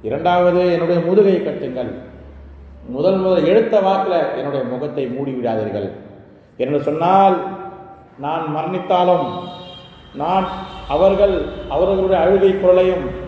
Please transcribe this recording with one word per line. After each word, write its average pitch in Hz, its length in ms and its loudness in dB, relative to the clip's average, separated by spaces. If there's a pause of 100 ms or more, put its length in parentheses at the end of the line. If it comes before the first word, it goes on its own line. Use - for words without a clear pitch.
இரண்டாவது 180 680 2
என்னுடைய 170 280 2
முதுகை 185 440 4
கட்டுங்கள், 127 500 -6 (920)
முதல் 165 280 0
முதல் 185 280 2
எடுத்த 214 360 4
வாக்குல 190 560 0
என்னுடைய 135 280 -4
முகத்தை 127 420 -6
மூடிவிடாதீர்கள்" 117 840 -4 (680)
என்று 143 260 -2
சொன்னால், 180 600 4 (760)
நான் 151 380 -6
மரணித்தாலும் 180 840 0 (720)
நான் 175 300 -2 (440)
அவர்கள், 185 540 2 (260)
அவர்களுடைய 185 560 0
அழுகை 190 360 4
குரலையும் 185 500 2 (180)